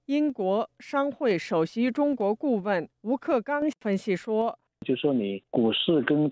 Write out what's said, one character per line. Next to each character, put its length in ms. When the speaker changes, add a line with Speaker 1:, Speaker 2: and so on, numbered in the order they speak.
Speaker 1:
英 260
国 340
商 340
会 240
首 260
席 280
中 260
国 180
顾 220
问 320
吴 120
克 240
刚 320
分 160
析 200
说， 420
Speaker 2:
就 100
说 160
你 380
股 240
市 320
跟 260